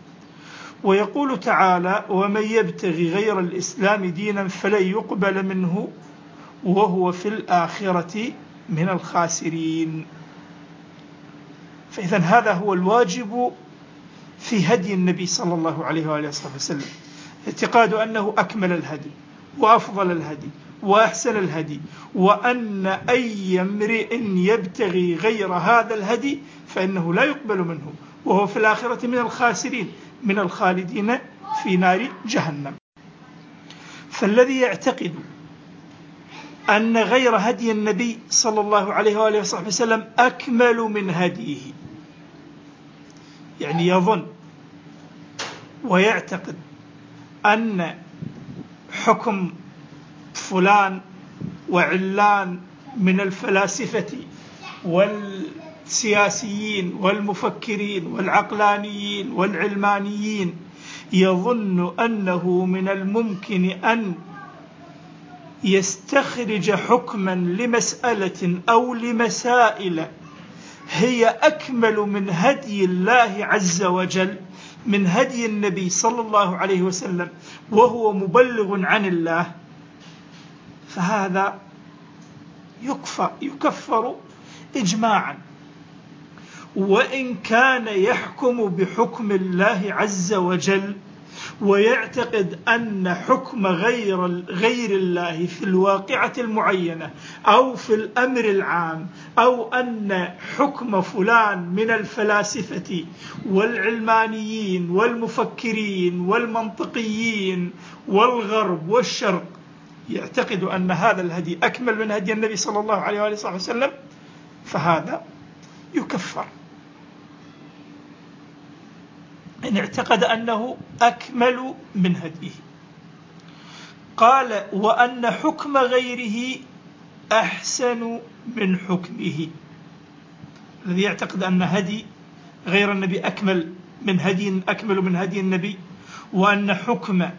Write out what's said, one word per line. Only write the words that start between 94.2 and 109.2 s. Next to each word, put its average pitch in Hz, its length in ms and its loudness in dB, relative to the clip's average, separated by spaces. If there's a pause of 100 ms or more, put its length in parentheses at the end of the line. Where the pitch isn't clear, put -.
غير 220 420 0
الله 175 540 -2
في 180 200 -8
الواقعة 196 720 2
المعينة 180 760 -2 (340)
أو 247 300 6
في 214 180 -2
الأمر 240 460 0
العام، 170 680 0 (320)
أو 240 340 2
أن 208 600 -2 (240)
حكم 240 440 0
فلان 208 580 2
من 185 320 -2
الفلاسفة 208 1120 -2 (440)
والعلمانيين 220 1400 0
والمفكرين 214 1300 -2
والمنطقيين 220 1500 -2 (360)
والغرب 208 800 2
والشرق، 208 540 0 (640)